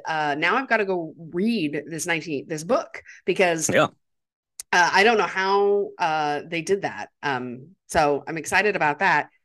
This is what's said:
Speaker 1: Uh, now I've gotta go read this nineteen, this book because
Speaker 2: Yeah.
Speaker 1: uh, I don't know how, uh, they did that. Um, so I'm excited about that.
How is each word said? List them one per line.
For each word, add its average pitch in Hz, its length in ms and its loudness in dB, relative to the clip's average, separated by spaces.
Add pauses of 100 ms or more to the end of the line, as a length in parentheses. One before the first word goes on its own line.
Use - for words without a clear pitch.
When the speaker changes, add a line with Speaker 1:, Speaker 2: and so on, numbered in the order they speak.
Speaker 1:
Uh, 151 320 -2
now 175 180 0
I've 262 120 -4
gotta 220 160 0
go 175 340 -4
read 165 680 -4
this 160 180 -8
nineteen, 160 400 -4
this 156 160 -8
book 214 400 -4 (240)
because 175 420 2
Speaker 2:
Yeah. - 200 4 (840)
Speaker 1:
uh, 175 200 6
I 185 100 6
don't 220 160 6
know 185 60 2
how, 202 720 2
uh, 151 480 0
they 165 160 -6
did 185 200 0
that. 107 260 -8 (140)
Um, 127 520 -6 (140)
so 147 400 2
I'm 165 100 -8
excited 196 380 0
about 151 240 0
that. 165 280 2 (160)